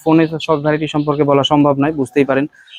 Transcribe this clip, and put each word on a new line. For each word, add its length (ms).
ফোনে 240
তো 120
সব 220
ভ্যারাইটি 260
সম্পর্কে 360
বলা 200
সম্ভব 360
নয়, 120
বুঝতেই 340
পারেন, 200